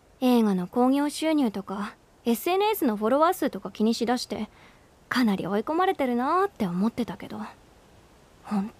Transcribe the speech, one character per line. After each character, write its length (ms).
映 220
画 120
の 120
興 240
行 200
収 220
入 180
と 120
か、 320
エ 100
ス 140
エ 80
ヌ 80
エ 100
ス 120
の 100
フ 100
ォ 40
ロ 100
ワ 100
ー 40
数 160
と 100
か 100
気 140
に 80
し 140
だ 100
し 80
て、 240
か 120
な 140
り 100
追 120
い 20
込 140
ま 100
れ 100
て 120
る 100
な 280
ー 40
っ 20
て 160
思 220
っ 20
て 140
た 140
け 100
ど、 100
ほ 120
ん 240